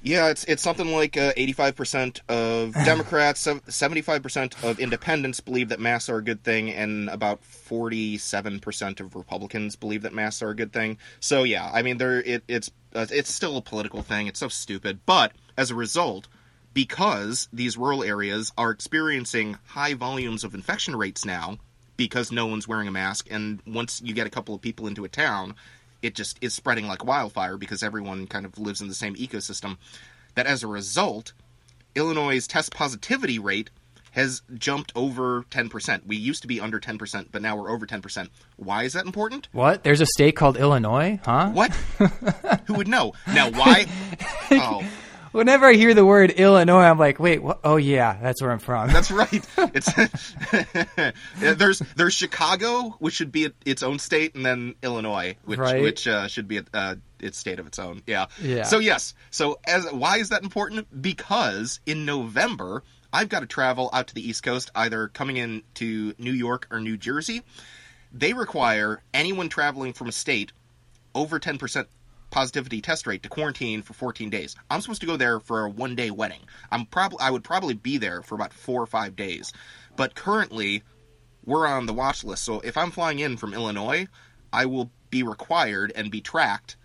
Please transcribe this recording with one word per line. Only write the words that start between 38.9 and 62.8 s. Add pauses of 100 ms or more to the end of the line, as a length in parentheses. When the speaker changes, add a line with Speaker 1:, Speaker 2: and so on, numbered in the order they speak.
Speaker 1:
that
important?
Speaker 2:
What?
There's
a
state
called
Illinois?
Huh?
Speaker 1:
What?
Speaker 2:
<laughs>
Speaker 1:
Who
would
know? (160)
Now,
why?
Speaker 2:
<laughs>
Speaker 1:
Oh. (480)
Speaker 2:
Whenever
I
hear
the
word
Illinois,
I'm
like,
"Wait,
wha-?
Oh,
yeah,
that's
where
I'm
from."
Speaker 1:
That's
right. (120)
It's,
<laughs> (440)
yeah,
there's, (160)
there's
Chicago,
which
should
be
it, (100)
its
own
state,
and
then
Illinois, (100)
which,
Speaker 2:
Right.
Speaker 1:
which,
uh,
should
be, (120)
uh, (240)
its
state
of
its
own.
Yeah. (160)
Speaker 2:
Yeah.
Speaker 1:
So,
yes. (160)
So,
as,
why
is
that
important?
Because
in
November, (280)